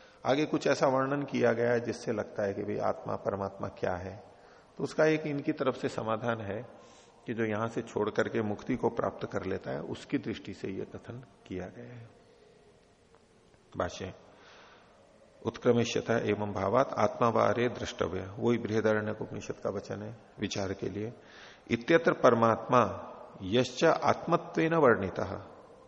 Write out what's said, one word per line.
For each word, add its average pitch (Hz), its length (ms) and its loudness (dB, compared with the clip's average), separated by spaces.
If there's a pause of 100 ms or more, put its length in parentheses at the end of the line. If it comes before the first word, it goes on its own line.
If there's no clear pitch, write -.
(260)
आगे 139 200 2
कुछ 147 220 -2
ऐसा 147 200 4
वर्णन 135 360 2
किया 120 300 2
गया 117 180 2
है 120 80 4
जिससे 113 320 -4
लगता 104 320 -4
है 101 100 0
कि 101 100 -4
भाई 104 140 -4
आत्मा 104 380 -2
परमात्मा 101 520 -4
क्या 98 280 -4
है, 95 280 -10 (540)
तो - 60 -4
उसका 156 220 2
एक 156 160 2
इनकी 147 300 -2
तरफ 131 240 0
से 131 140 -4
समाधान 110 520 -2
है 104 260 -6 (580)
कि 127 80 -6
जो 113 120 0
यहां 107 220 0
से 117 140 -4
छोड़ 107 280 -2
करके 110 320 0
मुक्ति 107 340 -2
को 117 140 0
प्राप्त - 360 -2
कर 101 200 -6
लेता 92 260 -4
है, 139 100 -6
उसकी - 360 -6
दृष्टि 110 360 -6
से - 140 -10
यह 101 160 -6
कथन 113 400 -14 (240)
किया 92 200 -6
गया 120 260 -16
है। 117 160 -16 (1700)
भाष्य, 92 360 -6 (1300)
उत्क्रमिष्यता 117 720 2
एवं 104 360 0
भावात 101 400 2
आत्मा 117 360 2
वारे 113 400 4
द्रष्टव्य, 92 680 -6
वही 117 180 2
बृहदारण्यक 107 640 0
उपनिषद - 340 -8
का - 140 -4
वचन 101 320 -6
है 113 160 -12 (220)
विचार 98 340 -4
के - 160 -6
लिए। 104 240 -6 (580)
इत्यत्र 165 420 4
परमात्मा 113 1000 4 (280)
यश्च 113 420 2
आत्मत्वेन 165 880 2
वर्णितः, 98 680 4 (460)